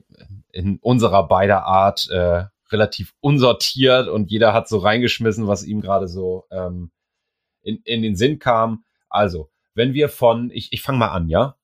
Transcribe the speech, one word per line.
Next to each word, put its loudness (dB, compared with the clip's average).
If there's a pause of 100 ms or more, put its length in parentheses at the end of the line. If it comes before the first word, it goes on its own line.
(520)
in -4
unserer 2
beider 2
Art, 2
äh, 0 (260)
relativ -4
unsortiert 2
und -4
jeder 4
hat 0
so 0
reingeschmissen, 0
was -2
ihm -6
gerade 0
so, -6
ähm, -10 (720)
in, -8
in -4
den -2
Sinn 0
kam. -2 (240)
Also, -2 (240)
wenn 0
wir 0
von, 0
ich, -12
ich -10
fang -4
mal 2
an, -4
ja? 0